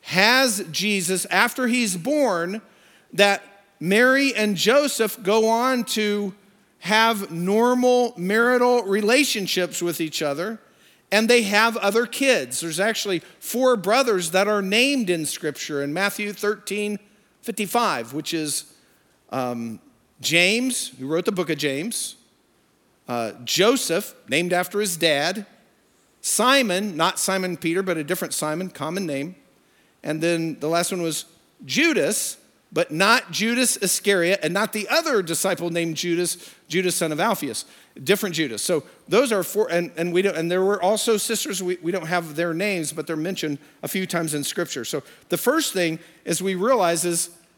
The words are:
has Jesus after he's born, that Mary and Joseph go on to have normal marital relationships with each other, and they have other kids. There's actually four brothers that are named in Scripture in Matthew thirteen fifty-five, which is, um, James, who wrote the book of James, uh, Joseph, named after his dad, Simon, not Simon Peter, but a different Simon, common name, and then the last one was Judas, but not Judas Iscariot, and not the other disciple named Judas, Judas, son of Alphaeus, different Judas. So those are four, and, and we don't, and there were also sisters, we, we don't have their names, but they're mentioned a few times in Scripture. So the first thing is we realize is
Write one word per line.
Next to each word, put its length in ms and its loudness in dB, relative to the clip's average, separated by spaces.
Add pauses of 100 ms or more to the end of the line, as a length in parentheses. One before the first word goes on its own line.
has 680 2
Jesus 540 -2
after 420 0
he's 300 0
born, 640 0 (500)
that 320 4 (360)
Mary 540 4
and 220 0
Joseph 680 2
go 260 4
on 360 2
to 480 -2 (460)
have 520 2
normal 840 2
marital 680 2
relationships 1000 2
with 180 -2
each 220 -4
other, 380 -4 (520)
and 180 4
they 140 8
have 340 4
other 280 2
kids. 560 0
There's 180 -4
actually 420 0 (180)
four 360 2
brothers 560 0
that 160 4
are 140 0
named 480 2
in 160 0
Scripture 580 -6
in 100 -4
Matthew 400 -2
thirteen 680 -4 (420)
fifty-five, 720 -2
which 200 -6
is, 320 -4 (680)
um, 480 -6 (420)
James, 800 0
who 80 -8
wrote 180 0
the 60 0
book 180 -4
of 80 0
James, 580 -4 (920)
uh, 260 -4 (100)
Joseph, 720 0 (120)
named 260 0
after 260 0
his 180 -2
dad, 480 0 (760)
Simon, 760 2
not 240 0
Simon 380 -2
Peter, 260 -2
but 140 -2
a 60 -4
different 300 -4
Simon, 360 -4
common 360 -6
name, 300 -6 (680)
and 180 -4
then 400 0
the 80 -2
last 220 0
one 100 -4
was 240 -4 (400)
Judas, 720 0 (340)
but 200 -2
not 380 2
Judas 480 0
Iscariot, 640 2
and 120 -2
not 180 0
the 160 -4
other 340 2
disciple 480 -2
named 280 -2
Judas, 400 -2 (320)
Judas, 260 0
son 160 -2
of 80 -6
Alphaeus, 460 -2 (360)
different 340 0
Judas. 280 -2
So 200 -2 (240)
those 260 4
are 100 0
four, 260 -2
and, 280 -2
and 160 -2
we 80 4
don't, 160 0
and 120 -2
there 140 2
were 180 2
also 360 2
sisters, 440 -4
we, 200 -4
we 100 -4
don't 160 -4
have 300 -4
their 160 0
names, 400 -2
but 120 -8
they're 120 -6
mentioned 420 -4 (240)
a 60 -6
few 180 -4
times 260 -2
in 120 -4
Scripture. 400 -6
So 180 -6 (240)
the 100 -2
first 360 0
thing 260 -2 (240)
is 180 -4
we 140 -2
realize 480 2
is 260 -2 (280)